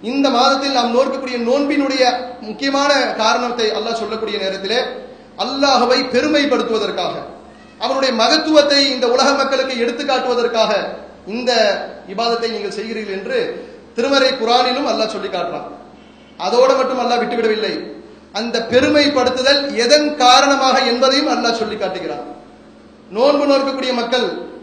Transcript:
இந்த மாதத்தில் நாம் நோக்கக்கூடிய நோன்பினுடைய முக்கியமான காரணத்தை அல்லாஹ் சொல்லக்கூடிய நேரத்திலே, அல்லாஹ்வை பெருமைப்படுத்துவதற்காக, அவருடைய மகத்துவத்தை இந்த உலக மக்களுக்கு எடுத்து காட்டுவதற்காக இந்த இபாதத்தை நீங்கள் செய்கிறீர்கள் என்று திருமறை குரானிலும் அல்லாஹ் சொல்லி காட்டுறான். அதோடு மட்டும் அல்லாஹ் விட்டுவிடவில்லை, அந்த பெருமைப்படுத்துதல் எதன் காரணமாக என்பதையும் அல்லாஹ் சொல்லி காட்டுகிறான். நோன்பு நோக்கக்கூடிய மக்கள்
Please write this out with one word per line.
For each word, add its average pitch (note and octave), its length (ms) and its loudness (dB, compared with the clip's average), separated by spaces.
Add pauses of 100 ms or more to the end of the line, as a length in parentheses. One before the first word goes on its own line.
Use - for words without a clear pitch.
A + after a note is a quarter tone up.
இந்த C4+ 280 0
மாதத்தில் C#4 420 2
நாம் A#3 240 0
நோக்கக்கூடிய B3+ 420 0
நோன்பினுடைய C4+ 640 0 (380)
முக்கியமான C#4 520 -2 (200)
காரணத்தை A#3 580 0
அல்லாஹ் G#3+ 300 -4
சொல்லக்கூடிய G#3 380 -6
நேரத்திலே, G3 420 -2 (580)
அல்லாஹ்வை B3+ 600 2 (120)
பெருமைப்படுத்துவதற்காக, A3+ 1040 0 (640)
அவருடைய C4 360 0
மகத்துவத்தை C#4+ 760 4
இந்த B3 180 0
உலக C4 240 2
மக்களுக்கு C4+ 460 0
எடுத்து A#3+ 260 -2
காட்டுவதற்காக A#3 680 0 (540)
இந்த A#3 240 -4 (580)
இபாதத்தை A3+ 420 -2
நீங்கள் G3+ 280 -6
செய்கிறீர்கள் G#3+ 400 -8
என்று A#3 200 -4 (560)
திருமறை C4 360 2
குரானிலும் B3+ 580 0
அல்லாஹ் A3 260 -2
சொல்லி G3 140 -8
காட்டுறான். E3+ 400 -6 (680)
அதோடு B3 380 4
மட்டும் B3+ 260 0
அல்லாஹ் A#3+ 200 0
விட்டுவிடவில்லை, G#3+ 540 -2 (580)
அந்த A#3 380 -4
பெருமைப்படுத்துதல் C#4 1040 2
எதன் C#4+ 420 2
காரணமாக C4 640 4
என்பதையும் C4 500 2
அல்லாஹ் A#3 300 0
சொல்லி G#3+ 180 -4
காட்டுகிறான். D#3+ 500 -6 (840)
நோன்பு C#4+ 360 2
நோக்கக்கூடிய C4+ 460 0
மக்கள் A#3+ 340 0 (360)